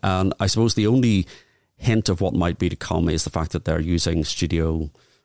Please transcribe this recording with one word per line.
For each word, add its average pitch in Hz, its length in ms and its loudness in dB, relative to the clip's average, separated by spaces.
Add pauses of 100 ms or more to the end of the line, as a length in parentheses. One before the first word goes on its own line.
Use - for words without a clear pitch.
And 95 380 0
I 98 80 0
suppose 110 260 2
the 107 140 2
only 113 400 2 (480)
hint 110 340 0
of 90 120 0
what 92 120 0
might 87 240 0
be 90 120 0
to - 60 -6
come 85 320 -2
is 80 160 0
the - 60 -6
fact 80 220 -4
that 78 140 -4
they're 80 140 0
using 82 440 0
studio 80 680 -2 (360)